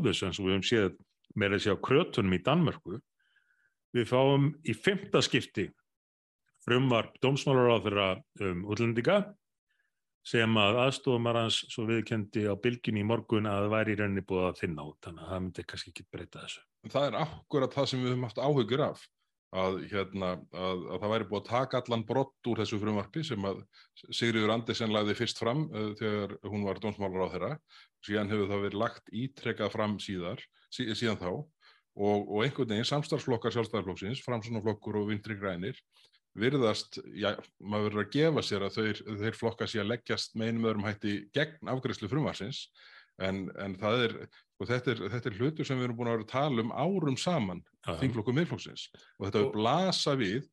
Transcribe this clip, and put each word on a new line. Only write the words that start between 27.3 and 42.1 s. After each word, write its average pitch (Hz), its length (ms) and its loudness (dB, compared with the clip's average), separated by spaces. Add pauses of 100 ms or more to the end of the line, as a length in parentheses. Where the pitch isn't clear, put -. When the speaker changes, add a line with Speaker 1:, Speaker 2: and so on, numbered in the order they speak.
Speaker 2:
Síðan 104 300 0
hefur 98 180 0
það 101 140 0
verið 98 180 -2
lagt - 240 -6
ítrekað 110 720 -4
fram 107 240 0
síðar, 92 420 -6 (240)
sí-, 120 240 -4
síðan 107 300 -2
þá 87 80 -2 (680)
og, 101 300 2
og 104 160 2
einhvern 127 300 0
veginn 117 140 0
samstarfsflokkar 135 680 0
Sjálfstæðisflokksins, 101 720 -4
Framsóknarflokkur 107 760 -2
og 104 100 -2
Vinstri 104 280 -6
grænir, 95 420 -6 (580)
virðast, 123 640 2 (180)
já, 101 140 2 (260)
maður 104 300 0
verður 104 160 0
að 101 100 -12
gefa 147 320 4
sér 98 220 -2
að - 80 -10
þeir, 107 240 0 (240)
þeir 110 140 -4
flokkar 110 320 -2
sé 107 120 -2
að 101 120 0
leggjast - 440 -4
með 113 140 0
einum 113 180 0
öðrum 104 160 -2
hætti 104 280 -2 (200)
gegn 147 380 -4
afgreiðslu 117 400 -4